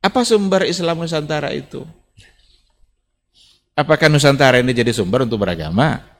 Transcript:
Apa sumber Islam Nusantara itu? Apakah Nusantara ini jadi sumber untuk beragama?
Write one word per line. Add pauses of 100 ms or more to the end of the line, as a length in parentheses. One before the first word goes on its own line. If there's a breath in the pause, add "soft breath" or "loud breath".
Apa
sumber
Islam
Nusantara
itu? (1900 soft breath)
Apakah
Nusantara
ini
jadi
sumber
untuk
beragama? (160)